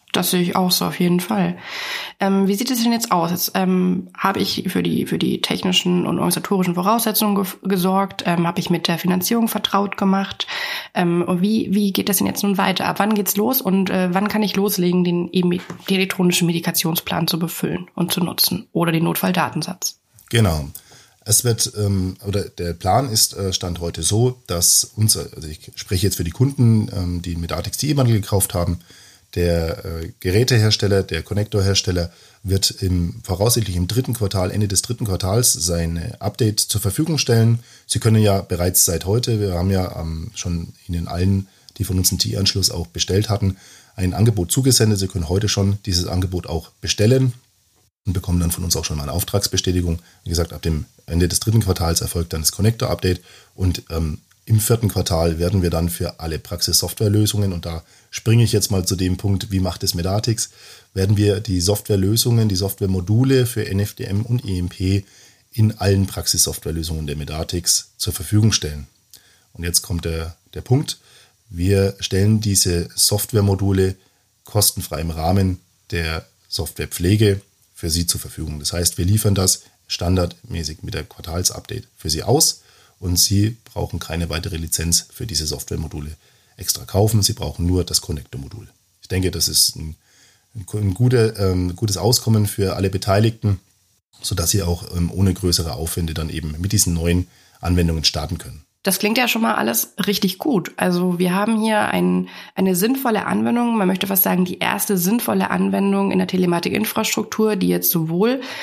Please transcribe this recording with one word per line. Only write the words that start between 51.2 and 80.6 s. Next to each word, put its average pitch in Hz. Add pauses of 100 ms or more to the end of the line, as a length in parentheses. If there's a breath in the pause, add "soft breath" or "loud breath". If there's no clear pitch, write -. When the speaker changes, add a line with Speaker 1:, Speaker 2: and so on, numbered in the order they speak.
Speaker 2:
des -
dritten 110
Quartals 87
erfolgt 85
dann 80
das 78
Connector-Update 95 (340 loud breath)
und, 92
ähm, 80 (260)
im 110
vierten 113
Quartal 85
werden 92
wir 87
dann 85
für -
alle 80
Praxissoftwarelösungen, 101
und 85
da 82 (280 soft breath)
springe 113
ich 110
jetzt 104
mal 92
zu 95
dem 92
Punkt, 98
wie 95
macht 90
es 95
Medatix, 98 (440 loud breath)
werden 95
wir 101
die 92
Softwarelösungen, 104
die 92
Softwaremodule 101
für 110
N 95
F 101
D -
M 98
und 120
E 92
M 90
P 98 (480 loud breath)
in 107
allen 98
Praxissoftwarelösungen 80
der 71
Medatix 78
zur -
Verfügung 104
stellen. 73 (640 loud breath)
Und 85
jetzt 85
kommt 85
der, 82 (180)
der -
Punkt. - (520 soft breath)
Wir 95
stellen 104
diese 92
Softwaremodule 98 (480 soft breath)
kostenfrei -
im 82
Rahmen 90 (320)
der 80 (240)
Softwarepflege 98 (340)
für -
Sie 85
zur -
Verfügung. 76
Das 73
heißt, 85
wir 92
liefern 101
das 92 (260 loud breath)
standardmäßig 87